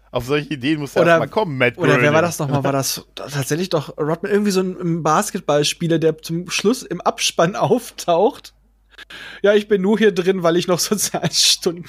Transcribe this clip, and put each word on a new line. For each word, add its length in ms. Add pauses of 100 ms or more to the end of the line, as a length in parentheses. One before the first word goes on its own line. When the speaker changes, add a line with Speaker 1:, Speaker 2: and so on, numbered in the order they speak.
(100)
Speaker 1:
auf 140
solche 300
Ideen 260
musst 160
du 40
Speaker 2:
Oder, 100
Speaker 1:
erst 100
mal 80
kommen, 300
Matt 180
Speaker 2:
oder 140
wer 80
Speaker 1:
Groening. 160
Speaker 2:
war 80
das 160
nochmal? 260
War 80
das 320 (100)
tatsächlich 540
doch 300
Rodman? 340
Irgendwie 180
so 120
ein, 180
ein 220
Basketballspieler, 960
der 200
zum 320
Schluss 320
im 200
Abspann 520
<laughs> 0
auftaucht. 1000 (880)
Ja, 100
ich 160
bin 140
nur 160
hier 120
drin, 320
weil 140
ich 120
noch 100
Sozialstunden 1120